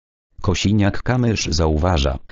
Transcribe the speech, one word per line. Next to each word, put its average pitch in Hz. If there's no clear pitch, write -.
Kosiniak-Kamysz 104
zauważa, 78